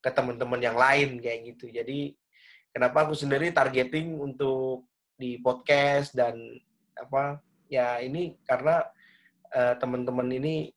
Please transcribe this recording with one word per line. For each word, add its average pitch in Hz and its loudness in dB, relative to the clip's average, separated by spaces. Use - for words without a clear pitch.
ke - -2
teman-teman 123 -2
yang 120 0
lain 131 2
kayak 117 -8
gitu. 120 -18
Jadi, 131 -6
kenapa 127 4
aku 156 -2
sendiri 147 0
targeting 135 0
untuk 131 -2
di 123 -8
podcast 143 2
dan, 120 2
apa, 139 -2
ya 123 0
ini 151 -6
karena, 151 2
eh, 123 4
teman-teman 123 -2
ini 151 -4